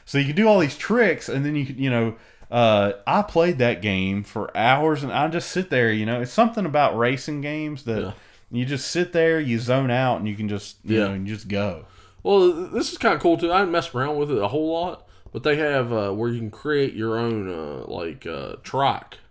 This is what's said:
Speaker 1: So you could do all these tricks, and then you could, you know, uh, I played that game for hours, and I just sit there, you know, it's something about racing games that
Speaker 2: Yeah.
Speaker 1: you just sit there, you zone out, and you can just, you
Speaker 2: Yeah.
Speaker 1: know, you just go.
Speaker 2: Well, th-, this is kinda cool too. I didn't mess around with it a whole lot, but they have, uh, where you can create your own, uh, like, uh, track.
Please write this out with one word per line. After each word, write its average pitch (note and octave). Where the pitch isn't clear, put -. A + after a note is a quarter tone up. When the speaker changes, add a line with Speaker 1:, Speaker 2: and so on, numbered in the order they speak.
Speaker 1:
So -
you C#3
could D3+
do G#3+
all G#3
these D3
tricks, G#3+
and C3+
then D3+
you C#3+
could, B2
you C3+
know, A#2
uh, G#2+
I F3+
played E3+
that A#2+
game G2
for -
hours, C#3
and C3
I C3+
just E3
sit F#3
there, A#2+
you G#2+
know, A#2+
it's B2
something A3
about C#3+
racing C3
games D3+
that A2
Speaker 2:
Yeah. F#2
Speaker 1:
you B2
just C3+
sit F3
there, E3
you A#2+
zone B2
out, B2
and G#2
you G2+
can G#2+
just, G#2
you A2
Speaker 2:
Yeah. G2+
Speaker 1:
know, G2
you F#2+
just G#2
go. G2+
Speaker 2:
Well, F#3+
th-, E3+
this A3+
is -
kinda G3
cool E3
too. E3+
I F#3
didn't F#3
mess E3
around C#3
with D3
it B2+
a G2+
whole D#3
lot, E3
but C#3
they D3+
have, C#3
uh, G#2
where A2
you A#2+
can A2+
create C#3+
your A2
own, A2+
uh, D2+
like, E2+
uh, D2
track. -